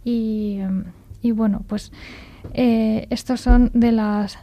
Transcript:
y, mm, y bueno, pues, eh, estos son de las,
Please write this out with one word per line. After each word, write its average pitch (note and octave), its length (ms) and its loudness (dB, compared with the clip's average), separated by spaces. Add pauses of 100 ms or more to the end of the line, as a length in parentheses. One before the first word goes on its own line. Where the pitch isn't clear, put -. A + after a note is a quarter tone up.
y, G#3+ 580 -2
mm, F#3+ 200 -2 (420)
y A#3 80 2
bueno, G#3+ 360 0
pues, - 240 -8 (640)
eh, A3+ 560 2
estos B3 320 -4
son B3 320 6
de A#3+ 180 4
las, G#3 520 -2